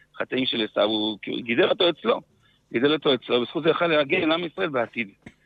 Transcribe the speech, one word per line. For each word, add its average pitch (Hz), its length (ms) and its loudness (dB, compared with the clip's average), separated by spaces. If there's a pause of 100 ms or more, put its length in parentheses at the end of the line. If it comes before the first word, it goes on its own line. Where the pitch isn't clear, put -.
(140)
החטאים - 320 -2
של 123 240 0
עשיו, 104 140 2
הוא 107 420 0
גידל 123 420 0
אותו 190 200 2
אצלו. - 320 0 (520)
גידל 135 200 2
אותו 151 220 2
אצלו, 123 280 0
בזכות 147 200 -6
זה 165 80 2
יכל 170 160 2
להגן 151 360 0
על 156 100 2
עם 175 120 -2
ישראל 175 240 -6
בעתיד. 117 400 -4 (380)